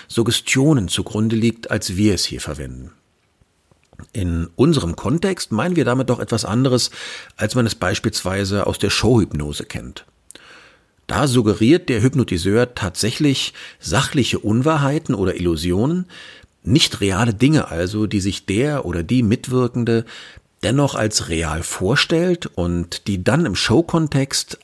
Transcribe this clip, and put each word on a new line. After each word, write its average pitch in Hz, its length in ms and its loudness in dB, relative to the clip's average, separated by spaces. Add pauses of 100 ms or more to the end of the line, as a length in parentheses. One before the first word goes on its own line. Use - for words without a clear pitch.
Suggestionen 120 800 2
zugrunde 107 460 -2
liegt, 113 360 0
als 104 260 -4
wir 104 180 4
es - 120 -2
hier - 160 -8
verwenden. 67 500 -10 (1200)
In 85 440 -2
unserem 123 380 2
Kontext 135 580 -2
meinen 160 240 0
wir 143 100 2
damit 127 240 0
doch 113 100 -2
etwas 110 240 -2
anderes, 123 460 0 (460)
als - 180 -2
man 123 120 2
es 101 80 -2
beispielsweise 98 920 -2
aus 95 120 -2
der 98 120 0
Showhypnose 80 720 0
kennt. - 400 -12 (1080)
Da 127 160 0
suggeriert 123 640 4
der 110 140 0
Hypnotiseur 117 720 2
tatsächlich 113 760 0 (280)
sachliche 117 580 0
Unwahrheiten 139 800 0
oder 92 180 0
Illusionen, 90 720 0 (560)
nicht - 380 0
reale 101 340 0
Dinge 131 320 2
also, 104 400 -2
die 101 140 0
sich 92 260 -4
der 135 380 -2
oder 85 180 -4
die 120 220 2
Mitwirkende 117 800 0 (580)
dennoch 135 320 2
als - 340 -2
real 82 360 -2
vorstellt 165 800 0
und 87 640 -4
die 92 160 -2
dann 143 200 2
im 98 120 -2
Showkontext 147 1080 0